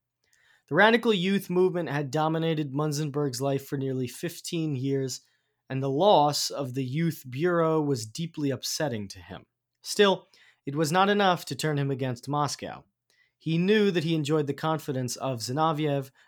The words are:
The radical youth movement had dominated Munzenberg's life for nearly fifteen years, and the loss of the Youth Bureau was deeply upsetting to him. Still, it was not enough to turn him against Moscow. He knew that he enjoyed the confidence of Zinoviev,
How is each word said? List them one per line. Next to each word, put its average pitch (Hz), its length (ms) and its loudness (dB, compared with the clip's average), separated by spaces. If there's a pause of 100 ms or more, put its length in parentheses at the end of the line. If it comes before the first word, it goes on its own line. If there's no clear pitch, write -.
(680)
The 143 80 -4
radical 226 380 6
youth 190 360 0
movement 175 400 2
had 143 200 -2
dominated 156 640 0
Munzenberg's 147 680 -2
life 139 260 -2
for 143 100 -4
nearly 131 300 -2
fifteen 160 680 -6
years, 135 460 -2 (480)
and 131 140 -4
the 139 60 -2
loss 147 600 4
of 131 240 -6
the 135 120 -4
Youth 156 440 -2
Bureau 160 500 2
was 135 280 0
deeply 156 420 -4
upsetting 117 600 -4
to 90 100 -16
him. 87 260 -16 (380)
Still, 196 460 2 (360)
it 143 100 -6
was 151 160 0
not 190 180 4
enough 202 360 2
to 139 100 -6
turn 151 220 -2
him 139 140 0
against 127 360 -4
Moscow. 143 580 -4 (520)
He 160 200 -2
knew 202 340 4
that 165 120 0
he 165 100 0
enjoyed 151 320 0
the 139 80 -4
confidence 147 640 -2
of 131 240 -4
Zinoviev, 143 720 0 (160)